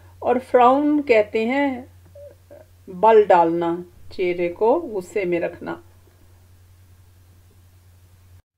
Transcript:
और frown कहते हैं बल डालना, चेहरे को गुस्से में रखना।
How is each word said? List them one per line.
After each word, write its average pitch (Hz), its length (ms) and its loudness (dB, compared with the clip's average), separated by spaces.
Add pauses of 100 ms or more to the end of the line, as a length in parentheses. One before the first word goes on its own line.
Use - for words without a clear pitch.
(240)
और 247 160 0
frown 277 600 2
कहते 220 440 0
हैं 269 420 -4 (1000)
बल 208 360 4
डालना, 170 600 0 (280)
चेहरे 175 360 -4
को 226 300 0
गुस्से 208 460 -8
में 175 140 -4
रखना। 170 440 -10 (2750)